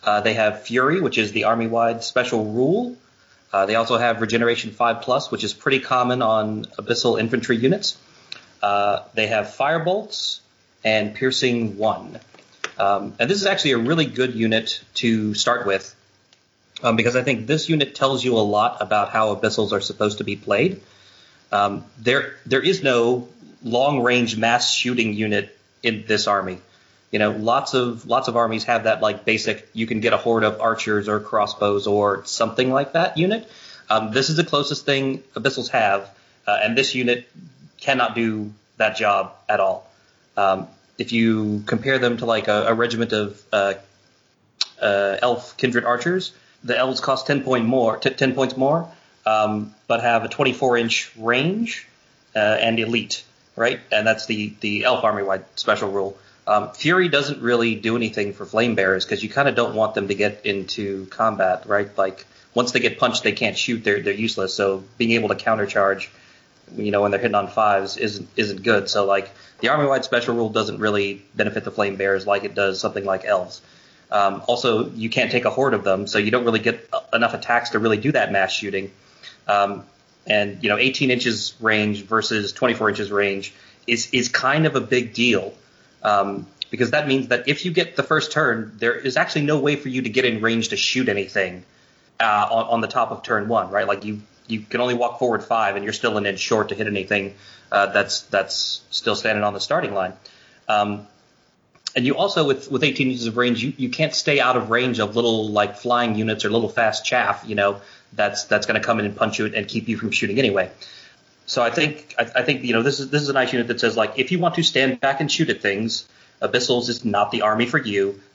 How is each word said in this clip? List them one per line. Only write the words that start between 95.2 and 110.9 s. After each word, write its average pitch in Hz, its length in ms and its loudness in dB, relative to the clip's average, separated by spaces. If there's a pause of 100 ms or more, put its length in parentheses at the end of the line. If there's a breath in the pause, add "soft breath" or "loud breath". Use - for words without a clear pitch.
five, 110 320 0
and 101 100 -4
you're 107 80 -4
still 110 240 0
an 104 80 0
inch 98 140 -2
short 110 300 0
to 98 60 -4
hit 107 120 -4
anything, 98 480 -2 (360 loud breath)
uh, 101 140 4
that's, 101 380 0
that's - 580 -2 (100)
still - 240 -2
standing 104 300 0
on 101 80 0
the 98 80 -6
starting 147 320 -2
line. 92 180 -2 (560 loud breath)
Um, 104 400 0 (840)
and 127 120 0
you 135 100 2
also, 180 320 2
with, 135 240 -2
with 143 120 0
eighteen 135 260 2
inches 120 180 -4
of 110 80 -4
range, 120 280 2
you, 151 120 -2
you 127 140 -4
can't 151 240 -2
stay 143 260 2
out 127 160 4
of 110 140 -2
range 120 300 2
of 104 160 0
little, 113 340 2
like, 104 280 2
flying 120 380 0
units 107 300 -2
or 104 40 2
little 113 200 2
fast 113 360 0
chaff, 104 400 0
you 110 100 -6
know, 101 260 0 (320 loud breath)
that's, 104 320 -2
that's 107 200 0
gonna 110 160 0
come 113 180 0
in 104 60 0
and 101 100 -4
punch 107 240 -2
you 107 60 0
and 107 220 -4
keep 113 200 -6
you 110 100 -2
from 107 140 -6
shooting 101 260 -2
anyway. 98 320 2 (760 loud breath)